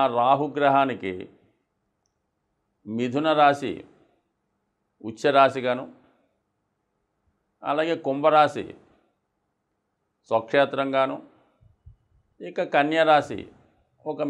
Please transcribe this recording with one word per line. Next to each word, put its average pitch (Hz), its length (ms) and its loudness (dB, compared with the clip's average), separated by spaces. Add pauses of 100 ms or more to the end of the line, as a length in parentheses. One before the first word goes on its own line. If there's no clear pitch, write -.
(180)
రాహుగ్రహానికి 135 960 0 (1700)
మిథున 123 480 -4
రాశి 143 380 2 (1300)
ఉచ్చ 113 360 -2
రాశిగాను, 127 480 2 (1800)
అలాగే 160 320 -2 (100)
కుంభరాశి 143 600 2 (1700)
స్వక్షేత్రంగాను, 135 880 0 (1200)
ఇక 180 220 -6 (100)
కన్యా 156 300 2
రాశి 147 360 2 (680)
ఒక 147 240 -8